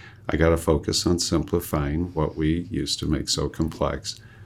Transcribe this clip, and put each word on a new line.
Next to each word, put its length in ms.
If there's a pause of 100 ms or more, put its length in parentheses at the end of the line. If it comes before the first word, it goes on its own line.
(280)
I 100
gotta 200
focus 480
on 140
simplifying 960
what 200
we 360
used 280
to 60
make 240
so 180
complex. 720 (260)